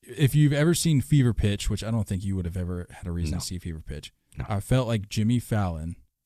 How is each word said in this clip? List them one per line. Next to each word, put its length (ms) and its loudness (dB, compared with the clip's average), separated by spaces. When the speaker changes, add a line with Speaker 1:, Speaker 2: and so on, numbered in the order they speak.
Speaker 1:
if 320 0
you've 200 6
ever 200 4
seen 280 2
Fever 320 4
Pitch, 360 0
which 140 -2
I 80 -4
don't 160 0
think 160 -4
you 120 -2
would 100 -2
have 120 -6
ever 320 -6
had 180 -16
a 40 -4
reason 220 -2
Speaker 2:
No. 60 -2
Speaker 1:
to 60 -6
see 140 -8
Fever 260 -10
Pitch, 260 -12
Speaker 2:
No. 120 -6
Speaker 1:
I 100 0
felt 280 0
like 220 -2
Jimmy 300 2
Fallon 580 -2